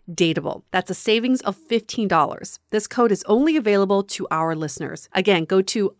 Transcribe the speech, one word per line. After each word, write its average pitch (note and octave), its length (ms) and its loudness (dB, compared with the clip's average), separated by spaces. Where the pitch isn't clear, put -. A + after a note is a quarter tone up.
dateable. E3 520 -2
That's F3+ 180 -2
a F3+ 40 -4
savings A#3 480 0
of F#3+ 140 -4
fifteen A3+ 520 -4
dollars. - 500 0
This G#3+ 180 -2
code A#3 240 2
is F#3 160 -2
only D4 280 4
available G3+ 480 2
to - 260 -8
our D#3+ 260 -2
listeners. D#3 560 -8
Again, F#3 320 2
go F#3+ 180 2
to G3+ 380 0